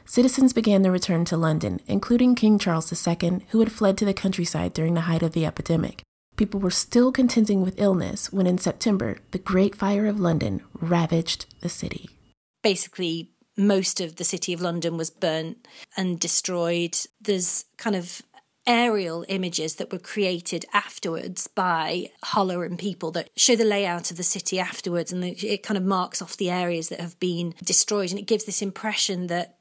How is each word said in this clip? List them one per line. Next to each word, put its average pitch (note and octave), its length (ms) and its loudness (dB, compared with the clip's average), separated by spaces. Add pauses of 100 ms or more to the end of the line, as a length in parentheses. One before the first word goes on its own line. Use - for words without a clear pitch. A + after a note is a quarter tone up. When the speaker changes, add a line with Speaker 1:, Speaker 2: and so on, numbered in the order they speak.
Speaker 1:
citizens B3+ 480 4
began G#3 300 4
to F#3 80 6
return F3+ 340 2
to E3 140 0
London, D3+ 480 0
including A#3+ 480 4
King G#3+ 240 6
Charles E3 320 0
the E3 60 -2
Second, F3 520 0
who A3 120 2
had A3 120 2
fled G3 240 2
to G#3+ 80 0
the G3 80 2
countryside F3 640 -2
during E3 180 0
the E3+ 160 2
height E3 140 2
of D#3+ 100 0
the D#3+ 140 0
epidemic. - 560 -2 (340)
People G3+ 240 0
were F#3 100 0
still B3 420 4
contending G#3+ 500 4
with F#3 180 -2
illness G3 500 0
when F#3+ 160 2
in F3+ 120 2
September, F#3+ 640 0 (100)
the F#3 80 -6
Great F#3+ 360 2
Fire G3+ 300 0
of G#3 160 0
London A#2 420 0 (120)
ravaged E3 720 0 (160)
the E3+ 80 -4
city. - 400 -8 (520)
Speaker 2:
Basically, F3 680 -2 (260)
most G3 420 2
of E3 180 -6
the F3 80 -6
city F3+ 280 -4
of E3+ 80 -4
London E3+ 380 -2
was D#3+ 100 -2
burnt D#3+ 580 -6 (300)
and F3+ 240 -2
destroyed. E3+ 720 0 (240)
There's F#3+ 460 2 (140)
kind G3+ 180 -2
of F3+ 240 -6 (460)
aerial G#3+ 600 0
images F3 460 -4
that - 180 -8
were F#3 60 -6
created F3+ 720 -2
afterwards F#3 760 -2
by F3 600 -2 (120)
Holler F3+ 420 0
and F3 140 -8
people F3 320 -6
that E3 260 -6
show - 180 4
the A3+ 80 4
layout G3+ 480 0
of E3+ 60 -10
the F3+ 60 -8
city F#3 360 -2
afterwards, F3 540 -4
and F3+ 100 -4
it G3+ 400 -4
kind G#3 140 -2
of F#3+ 80 -2
marks F#3+ 380 0
off - 160 -12
the F#3 100 -2
areas F3 400 -2
that - 100 -10
have E3+ 220 -10
been E3+ 420 -2
destroyed, - 460 2
and F#3+ 100 -4
it G3+ 80 -12
gives G#3+ 200 0
this - 160 -4
impression G3 640 -4
that E3+ 340 -6